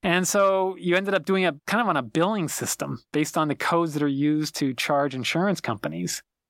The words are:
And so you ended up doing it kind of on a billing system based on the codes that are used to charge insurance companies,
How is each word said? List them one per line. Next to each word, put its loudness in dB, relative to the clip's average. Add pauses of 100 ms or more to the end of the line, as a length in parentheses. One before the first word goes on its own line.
And 2
so 2
you 0
ended 0
up 0
doing 2
it 2 (100)
kind 0
of 0
on 2
a 0
billing 0
system -6 (100)
based 0
on 2
the 0
codes 0
that 0
are 2
used 0
to 0
charge 0
insurance -2
companies, -6 (280)